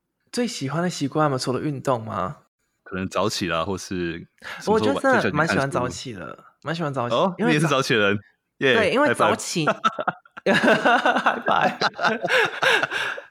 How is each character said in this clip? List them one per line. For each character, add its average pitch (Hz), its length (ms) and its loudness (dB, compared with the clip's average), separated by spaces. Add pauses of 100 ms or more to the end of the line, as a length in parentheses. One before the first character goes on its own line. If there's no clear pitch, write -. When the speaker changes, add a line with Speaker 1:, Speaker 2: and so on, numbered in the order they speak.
(320)
Speaker 1:
最 240 160 -2
喜 139 220 -6
欢 151 120 -2
的 180 80 0
习 147 180 -4
惯 151 220 2
吗？ 135 80 0
除 131 140 -2
了 120 80 -2
运 135 220 -4
动 123 220 0
吗？ 104 340 -6 (460)
Speaker 2:
可 - 120 -10
能 92 120 -2
早 95 220 0
起 98 180 -2
啦， 82 160 0
或 95 140 -2
是 87 500 -6 (320)
什 - 120 -2
么 220 80 4
时 214 60 2
候 269 80 2
晚， - 0 -
Speaker 1:
我 - 0 -
觉 - 0 -
得 277 80 -2
真 269 120 2
的 220 80 4
Speaker 2:
最 113 100 0
喜 147 60 -2
欢 156 100 2
去 202 80 0
看 - 20 2
书？ - 0 -
Speaker 1:
蛮 - 0 -
喜 - 20 2
欢 139 120 0
早 127 180 -2
起 - 240 -10
的， 82 320 -14 (180)
蛮 156 120 -4
喜 170 80 -4
欢 143 100 -4
早 120 160 -2
起， 113 60 2
Speaker 2:
哦， 175 220 2
Speaker 1:
因 196 80 0
为 - 0 -
早 - 40 4
Speaker 2:
你 - 40 4
也 151 60 2
是 160 80 2
早 135 140 2
起 - 120 0
的 113 60 4
人。 101 200 2 (400)
耶， 135 160 6
Speaker 1:
对， 202 160 4
因 240 100 2
为 294 60 4
Speaker 2:
high 247 80 2
five。 - 20 0
Speaker 1:
早 110 180 2
起， - 300 -4
<laughs> - 800 -4
high 233 1000 2
five。 - 320 2 (1500)